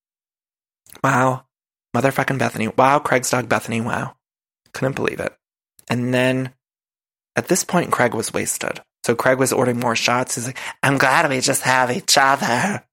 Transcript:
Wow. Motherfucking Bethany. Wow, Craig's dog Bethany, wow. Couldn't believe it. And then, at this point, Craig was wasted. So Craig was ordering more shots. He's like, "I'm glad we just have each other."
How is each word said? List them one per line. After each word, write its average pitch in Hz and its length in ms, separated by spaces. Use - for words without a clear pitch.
Wow. 131 420
Motherfucking 135 440
Bethany. 113 280
Wow, 135 320
Craig's 127 300
dog 127 180
Bethany, 113 340
wow. 120 340
Couldn't 135 220
believe - 240
it. - 160
And 123 260
then, 127 400
at - 120
this - 160
point, - 280
Craig 120 220
was 110 200
wasted. - 480
So 120 80
Craig 131 240
was 131 140
ordering 123 260
more 120 160
shots. 123 400
He's 120 120
like, 131 120
"I'm 135 140
glad 139 320
we 131 100
just 127 220
have 127 280
each 139 280
other." 139 760